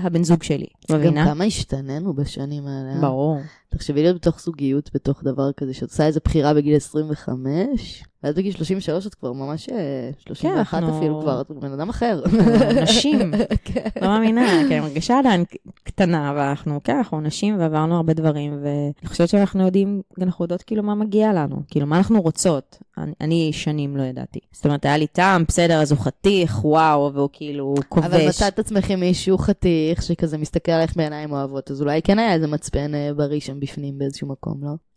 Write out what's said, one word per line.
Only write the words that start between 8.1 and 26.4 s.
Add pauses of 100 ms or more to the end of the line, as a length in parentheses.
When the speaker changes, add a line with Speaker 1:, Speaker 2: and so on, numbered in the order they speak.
Speaker 2:
ואז
בגיל
שלושים
ושלוש
את
כבר
ממש,
אה, (420)
שלושים
ואחת
Speaker 1:
כן,
אנחנו
Speaker 2:
אפילו
כבר,
את
בן
אדם
אחר. (600)
Speaker 1:
נשים. (140)
Speaker 2:
<laughs>
כן. (120)
Speaker 1:
לא
מאמינה, (220)
כי
אני
מרגישה
עדיין
ק-, (280)
קטנה,
אבל
אנחנו,
כן,
אנחנו
נשים
ועברנו
הרבה
דברים, (100)
ואני
חושבת
שאנחנו
יודעים, (200)
אנחנו
יודעות
כאילו
מה
מגיע
לנו, (120)
כאילו
מה
אנחנו
רוצות. (200)
אני,
אני
שנים
לא
ידעתי. (140)
זאת
אומרת,
היה
לי
טעם,
בסדר,
אז
הוא
חתיך,